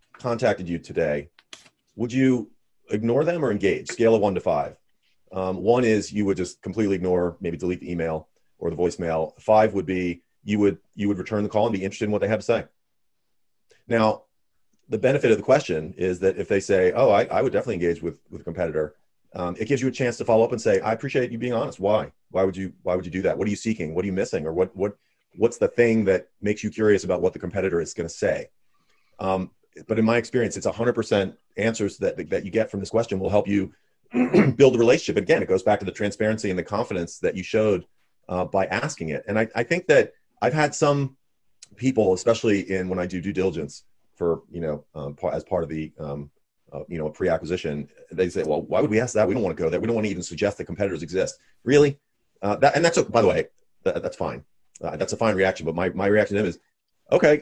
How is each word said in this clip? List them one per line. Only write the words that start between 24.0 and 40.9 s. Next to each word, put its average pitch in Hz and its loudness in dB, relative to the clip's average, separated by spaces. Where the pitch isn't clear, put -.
are - -2
you 95 -4
missing? 92 -2
Or 80 -4
what, 92 0
what, 101 -4
what's 110 2
the 101 0
thing 113 2
that 92 2
makes 104 -2
you 104 -4
curious 104 2
about 90 -2
what 113 2
the - -12
competitor 90 -2
is - -6
gonna 82 -6
say?" 82 -2
Um, 95 -4
but 107 -2
in 110 4
my 117 4
experience, 117 -2
it's 98 -4
a 98 0
hundred 117 0
percent 101 0
answers 107 -2
that, 90 -4
that 90 -4
you 95 -10
get 110 0
from 98 -6
this 92 -8
question 110 0
will 95 -2
help 101 2
you 101 0
<clears throat> 233 4
build 131 8
a 117 2
relationship. 117 4
Again, 104 2
it - -6
goes 95 2
back 104 4
to 95 -10
the 90 -6
transparency 107 -2
and 90 -4
the 87 -2
confidence 101 -4
that 90 0
you 95 -6
showed, 107 0
uh, 90 -2
by 95 0
asking 95 -4
it. 71 -6
And 107 0
I, 113 0
I 120 -2
think 175 -2
that 135 4
I've 127 2
had 151 0
some 143 0